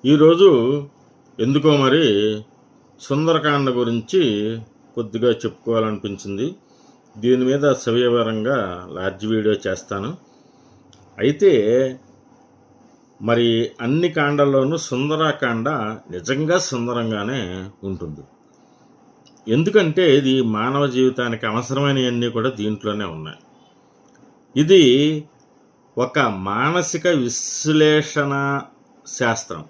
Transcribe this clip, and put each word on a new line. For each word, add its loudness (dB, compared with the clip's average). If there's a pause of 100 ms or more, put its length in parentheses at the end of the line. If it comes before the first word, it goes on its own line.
ఈరోజు 6 (920)
ఎందుకో 2
మరి 4 (960)
సుందరకాండ 0
గురించి -2 (760)
కొద్దిగా -2
చెప్పుకోవాలనిపించింది. -4 (640)
దీని 2
మీద 2
సవివరంగా -2
లార్జ్ -6
వీడియో 2 (120)
చేస్తాను. -6 (1000)
అయితే 2 (1200)
మరి 2 (100)
అన్ని 0
కాండల్లోనూ 2
సుందరకాండ -2 (420)
నిజంగా -2
సుందరంగానే -4 (140)
ఉంటుంది. -10 (1300)
ఎందుకంటే 4
ఇది 2
మానవ 0
జీవితానికి 0
అవసరమైనవన్నీ -2
కూడా -2
దీంట్లోనే -4
ఉన్నాయి. -12 (1200)
ఇది 6 (760)
ఒక -2
మానసిక -2
విశ్లేషణ 0 (460)
శాస్త్రం. -4